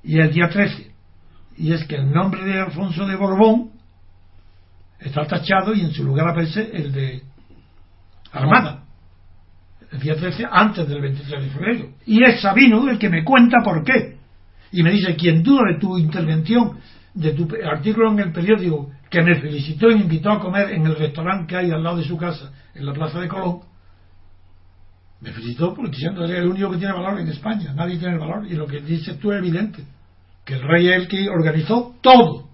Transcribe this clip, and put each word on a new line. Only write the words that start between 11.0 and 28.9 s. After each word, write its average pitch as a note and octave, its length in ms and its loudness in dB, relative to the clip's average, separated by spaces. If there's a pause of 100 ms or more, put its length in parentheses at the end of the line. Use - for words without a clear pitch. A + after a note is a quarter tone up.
veintitrés C#3 420 -6
de C3+ 80 -6
febrero. G3 380 -4 (180)
Y A3+ 160 6
es B3+ 180 6
Sabino A#3 480 6
el A#3+ 100 0
que G3 100 0
me D#3+ 160 0
cuenta B3 400 6
por E3 200 0
qué. - 340 0 (520)
Y F3 120 0
me E3 100 4
dice: F3+ 240 0
"Quien E3 260 4
duda C4 200 4 (100)
de - 80 -2
tu F#3 180 -2
intervención, D#3+ 800 0 (360)
de D#3 180 -2
tu D#3 160 -2
pe-, - 160 -8
artículo G#3+ 480 0
en G#3 80 2
el F3 120 -4
periódico, F3 580 0 (200)
que E3+ 120 2
me E3+ 180 4
felicitó D3+ 500 0
y A3 60 6
me G3+ 60 4
invitó E3 280 0
a G#3 100 0
comer G3+ 320 -2
en D#3+ 140 0
el D#3 100 0
restaurante D#3+ 520 -4
que F3+ 80 -6
hay F3+ 140 -2
al D#3+ 120 -4
lado F3 140 -4
de D#3+ 80 -4
su E3 140 -6
casa, E3+ 340 -8 (220)
en C#3 120 -12
la C#3+ 60 -8
Plaza D#3 260 -8
de F3+ 100 -8
Colón". F3+ 320 -6 (1600)
Me G#2+ 120 -16
felicitó A#2+ 420 -6
porque G#3 180 -8
diciendo: E3+ 320 -6
"Eres F3 160 -4
el F3 80 -2
único G3 220 -4
que F3+ 60 -6
tiene G3 160 -4
valor F#3 260 -6
en E3 100 -6
España, E3 460 -6
nadie F3 240 -4
tiene F3+ 160 -4
el D#3+ 60 -4
valor". F#3+ 260 -8
Y F3 80 -8
lo D3+ 120 -6
que C#3+ 140 -10
dices E3 380 -6